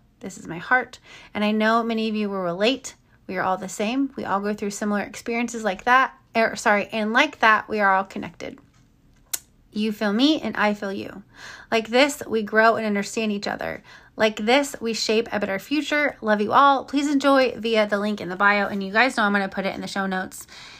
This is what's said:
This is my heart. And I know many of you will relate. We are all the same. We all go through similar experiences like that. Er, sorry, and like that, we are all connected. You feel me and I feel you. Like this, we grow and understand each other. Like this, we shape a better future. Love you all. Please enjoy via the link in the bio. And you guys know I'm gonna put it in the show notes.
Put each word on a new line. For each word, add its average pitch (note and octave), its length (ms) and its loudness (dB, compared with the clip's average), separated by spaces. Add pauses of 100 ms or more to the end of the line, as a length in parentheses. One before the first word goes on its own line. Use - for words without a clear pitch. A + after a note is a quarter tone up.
(200)
This G3 180 -14
is - 100 -16
my E3+ 120 -10
heart. B3+ 400 0 (340)
And G#3 100 -2
I G#3 60 2
know G#3+ 320 2
many A3+ 260 -2
of G#3+ 80 -4
you G#3+ 140 -2
will G3 120 -4
relate. G3 520 -2 (320)
We F#3+ 120 -8
are - 60 -2
all F#3 140 0
the F#3+ 120 -10
same. C4 460 -2
We G#3+ 100 -8
all G3 160 -2
go G#3 120 -2
through G#3 180 -6
similar G#3 300 -2
experiences A#3 600 -6
like G3 220 -4
that. B3+ 280 4 (240)
Er, A3+ 180 0
sorry, G#3 360 2
and A3 220 -2
like C#4 260 2
that, A3 280 4
we G#3+ 120 -2
are G3 160 4
all F#3+ 80 2
connected. - 560 -12 (1120)
You G#3+ 200 -2
feel G#3 200 -2
me C#4 300 2
and A3 160 -6
I G#3 160 2
feel G#3 180 -8
you. G3+ 320 -10 (480)
Like A3 180 0
this, C#4 380 2
we A3 140 -2
grow A3 340 4
and A3+ 100 -4
understand G#3 460 -2
each G#3 160 -4
other. - 360 -8 (320)
Like G#3+ 220 0
this, B3+ 440 2
we A3+ 120 -4
shape A3 380 0
a G#3 80 -2
better G3 200 -2
future. D4 600 -2
Love G#3+ 200 2
you G#3 100 -2
all. C4+ 340 6
Please C#4 220 -2
enjoy C#4 500 4
via G#3+ 300 2
the G#3 120 -2
link G#3 200 -4
in F3+ 100 -8
the F3+ 60 -8
bio. G3+ 320 2
And G3 160 -4
you F#3+ 80 -8
guys A#3+ 240 2
know A3+ 80 0
I'm G3+ 80 2
gonna G3+ 160 0
put F#3+ 180 -6
it G3 100 -4
in - 60 -10
the F#3+ 60 -8
show G3 180 -4
notes. F#3+ 420 -6 (320)